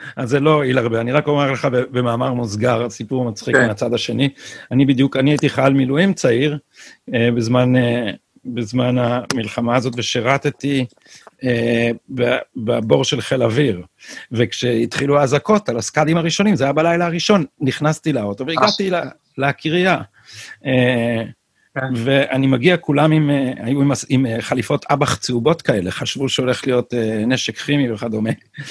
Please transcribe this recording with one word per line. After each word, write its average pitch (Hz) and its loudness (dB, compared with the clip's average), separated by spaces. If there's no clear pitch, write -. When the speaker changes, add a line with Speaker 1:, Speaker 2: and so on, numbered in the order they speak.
Speaker 1:
אז 131 -6
זה 139 2
לא 156 4
הועיל 131 2
הרבה. 113 0
אני 117 -4
רק 147 2
אומר 143 0
לך 123 -6
ב-, 127 0
במאמר 123 0
מוסגר, 117 -2
סיפור 127 -6
מצחיק 120 -2
Speaker 2:
כן. 127 6
Speaker 1:
מהצד 113 -2
השני. 120 -2
אני 135 4
בדיוק, 135 2
אני 135 2
הייתי 147 2
חייל 131 2
מילואים 139 2
צעיר, 143 0
אה, 117 2
בזמן, 123 2
אה, 120 0
בזמן 123 -2
המלחמה 120 -2
הזאת, 127 0
ושירתתי, 135 -2
אה, 117 2
ב-, 123 2
בבור 117 2
של 135 -2
חיל 131 -2
אוויר. 117 0
וכשהתחילו 120 0
האזעקות 147 2
על 120 -2
הסקאדים 151 0
הראשונים, 175 2
זה 123 2
היה 139 0
בלילה 170 2
הראשון, 170 2
נכנסתי 147 -2
לאוטו 107 -4
והגעתי 190 0
Speaker 2:
אה. 170 0
Speaker 1:
ל-, 135 -8
לקריה. 156 0
אה, 123 2
Speaker 2:
כן. 131 0
Speaker 1:
ואני 135 2
מגיע, 135 4
כולם 156 2
עם, 151 4
אה, 135 0
היו 135 -2
עם 139 4
הס-, 120 -4
עם, 131 2
אה, 113 -4
חליפות 131 -2
אב"ח 143 2
צהובות 131 0
כאלה, 95 0
חשבו - -6
שהולך 127 -2
להיות, 123 0
אה, 110 -2
נשק 123 -2
כימי 143 -2
וכדומה. 110 -4